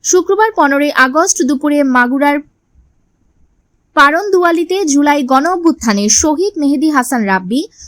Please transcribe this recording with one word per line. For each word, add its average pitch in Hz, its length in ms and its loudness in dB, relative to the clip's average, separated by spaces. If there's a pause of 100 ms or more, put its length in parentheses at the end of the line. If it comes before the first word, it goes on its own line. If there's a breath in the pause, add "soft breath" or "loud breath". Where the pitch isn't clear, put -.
শুক্রবার 381 540 0
পনেরোই 285 360 0
আগস্ট 302 500 0
দুপুরে 294 400 0
মাগুরার 269 560 0 (1600)
পারন্দুয়ালিতে 349 920 0
জুলাই 294 380 2
গণ 262 240 0
অভ্যুত্থানে 311 640 0
শহীদ 320 500 0
মেহেদী 294 320 0
হাসান 247 340 0
রাব্বি 196 440 -2 (200 loud breath)